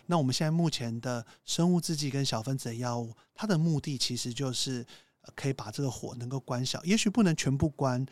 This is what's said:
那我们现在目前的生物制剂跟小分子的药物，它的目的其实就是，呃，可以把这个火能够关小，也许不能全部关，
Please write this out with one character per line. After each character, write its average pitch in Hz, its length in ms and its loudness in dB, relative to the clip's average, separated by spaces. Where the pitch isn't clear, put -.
那 175 100 2
我 165 60 4
们 127 100 2
现 156 140 0
在 156 60 2
目 165 180 2
前 117 320 -4
的 120 240 -4
生 175 300 4
物 175 80 4
制 165 140 -2
剂 143 160 -2
跟 139 120 0
小 127 200 0
分 135 120 -2
子 131 100 -6
的 117 100 -4
药 120 240 -2
物， 117 160 -8
它 - 140 -4
的 185 100 4
目 160 220 4
的 139 180 -4
其 123 180 -2
实 120 160 -4
就 127 220 -2
是， 120 320 -2
呃， - 140 -20
可 - 120 -4
以 135 60 0
把 120 180 -8
这 143 100 -6
个 135 80 0
火 - 260 -8
能 123 120 -8
够 135 120 -4
关 127 260 -4
小， - 180 -4
也 185 120 4
许 220 140 0
不 226 140 4
能 165 120 6
全 - 200 2
部 156 140 2
关， 131 420 0